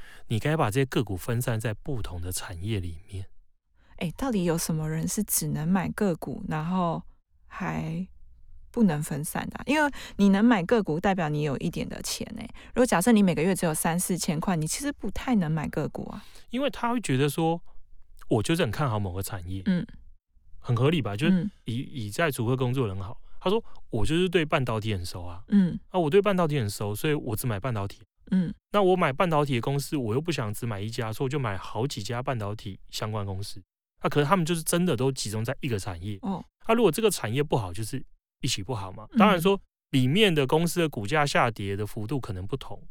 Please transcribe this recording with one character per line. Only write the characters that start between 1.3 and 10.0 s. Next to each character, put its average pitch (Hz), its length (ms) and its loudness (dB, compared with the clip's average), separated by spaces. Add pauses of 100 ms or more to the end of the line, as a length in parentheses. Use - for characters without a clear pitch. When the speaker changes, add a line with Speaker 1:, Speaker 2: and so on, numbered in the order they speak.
Speaker 1:
散 113 180 0
在 110 140 -2
不 - 280 -6
同 87 180 -6
的 90 120 -6
产 87 320 -8
业 107 160 -2
里 82 200 -6 (120)
面。 95 160 -8 (680)
Speaker 2:
哎， 170 200 -4
到 262 140 -2
底 196 120 2
有 165 140 2
什 165 160 -2
么 156 160 -2
人 160 180 -2
是 208 160 -2
只 - 260 -2
能 147 180 -2
买 185 220 2
个 180 260 0
股， - 320 -8
然 156 180 -2
后 175 360 0 (440)
还 160 600 -6 (680)
不 240 120 2
能 151 180 4
分 151 220 -6
散 - 260 -6
的 - 80 -10
啊？ - 100 -12
因 302 140 4
为 285 100 2 (240)